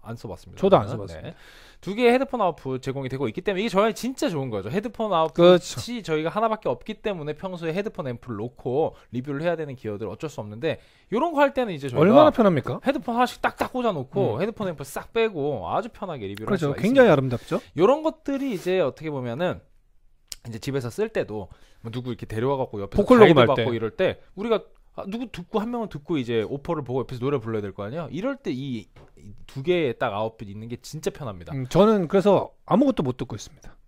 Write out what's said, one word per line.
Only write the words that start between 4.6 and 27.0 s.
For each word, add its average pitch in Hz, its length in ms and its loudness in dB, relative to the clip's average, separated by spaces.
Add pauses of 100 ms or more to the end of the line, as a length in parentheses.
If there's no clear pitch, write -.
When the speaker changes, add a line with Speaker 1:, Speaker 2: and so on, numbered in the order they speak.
Speaker 1:
헤드폰 214 420 -4
아웃풋이 160 220 0
Speaker 2:
그렇죠. 180 680 4
Speaker 1:
저희가 160 280 -2
하나밖에 214 380 -2
없기 147 260 -6
때문에 156 400 -6
평소에 170 400 -8
헤드폰 202 340 -6
앰프를 117 300 -8
놓고 127 580 -4 (140)
리뷰를 139 320 -6
해야 170 140 0
되는 143 200 -10
기어들 104 320 -8
어쩔 123 220 -10
수 - 100 -14
없는데 113 400 -6 (320)
요런 302 200 0
거 285 80 0
할 285 140 4
때는 233 200 -2
이제 139 140 -8
저희가 127 120 -2
Speaker 2:
얼마나 269 300 8
편합니까? 175 560 2
Speaker 1:
헤드폰 254 300 -2
하나씩 240 260 0
딱딱 - 300 -2
꽂아놓고 185 640 -2
Speaker 2:
음. 135 60 -4
Speaker 1:
헤드폰 214 260 -4
앰프 147 160 -8
싹 - 280 -12
빼고 147 580 -2
아주 190 200 -2
편하게 143 380 -8
리뷰를 101 180 -8
Speaker 2:
그렇죠. 165 220 0
Speaker 1:
할 143 60 -2
수가 - 80 -6
Speaker 2:
굉장히 247 260 6
Speaker 1:
있습니다. 180 40 8
Speaker 2:
아름답죠. 135 480 0 (160)
Speaker 1:
요런 254 260 4
것들이 277 500 -4
이제 185 280 0
어떻게 151 300 -2
보면은 131 500 -4 (880)
이제 110 100 -12
집에서 131 300 -6
쓸 202 200 -4
때도 107 400 -6 (340)
뭐 113 100 -12
누구 123 180 -8
이렇게 113 160 -8
데려와갖고 117 560 -4
옆에서 202 200 0
Speaker 2:
보컬 240 160 8
Speaker 1:
가이드 202 140 12
Speaker 2:
녹음할 131 160 8
Speaker 1:
받고 123 220 2
Speaker 2:
때. 117 60 -2
Speaker 1:
이럴 110 140 -4
때 156 300 -2 (140)
우리가, 208 280 -2 (320)
아, - 120 -12
누구 226 240 -8
듣고 175 280 -8
한 220 120 -4
명은 233 200 -6
듣고 156 260 -6
이제 117 260 -2
오퍼를 143 420 -6
보고 123 160 -4